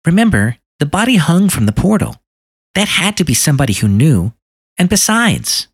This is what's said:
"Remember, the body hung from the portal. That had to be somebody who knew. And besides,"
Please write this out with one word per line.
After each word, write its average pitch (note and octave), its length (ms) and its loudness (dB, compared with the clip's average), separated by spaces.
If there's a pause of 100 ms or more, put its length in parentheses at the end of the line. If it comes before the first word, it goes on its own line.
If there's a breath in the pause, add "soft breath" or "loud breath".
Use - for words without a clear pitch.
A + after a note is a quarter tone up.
"Remember, E3 500 2 (220)
the C#3+ 80 -2
body A3 300 0
hung F3+ 340 2
from A2 160 0
the G#2+ 60 0
portal. F3+ 500 -2 (520)
That G3+ 140 -2
had G3+ 300 -2
to F3+ 60 0
be C#3 100 -2
somebody C3+ 400 0
who G#2+ 140 -2
knew. G#2+ 440 2 (460)
And F3+ 100 2
besides," G#3+ 840 -2